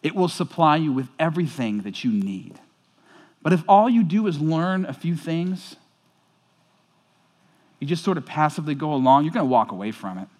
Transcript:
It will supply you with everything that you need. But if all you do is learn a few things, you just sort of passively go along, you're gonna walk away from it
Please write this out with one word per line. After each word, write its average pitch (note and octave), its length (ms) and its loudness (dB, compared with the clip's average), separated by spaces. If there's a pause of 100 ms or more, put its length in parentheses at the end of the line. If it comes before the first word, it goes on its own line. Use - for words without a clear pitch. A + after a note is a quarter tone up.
It D#3 100 -4
will F#3 140 2
supply D#3+ 480 2
you D#3 160 0
with C3 160 -2 (100)
everything D3+ 640 -2
that G2 220 -10
you B2 80 0
need. G2 480 -4 (800)
But D#3+ 120 2
if D#3+ 140 2
all G#3 220 8
you A#3 140 4
do G3+ 240 0
is D#3 120 -2
learn E3 460 0
a C3+ 80 -10
few E3+ 220 -4
things, E3+ 640 -6 (2000)
you C#3+ 80 -8
just E3 160 -2
sort F#3 140 0
of - 80 -8
passively D3+ 500 -2
go D3+ 180 -4
along, C3+ 300 4
you're D#3+ 100 -4
gonna G3 120 0
walk A#2+ 260 2
away G2+ 200 -8
from F#2 260 -12
it F#2+ 100 -12 (120)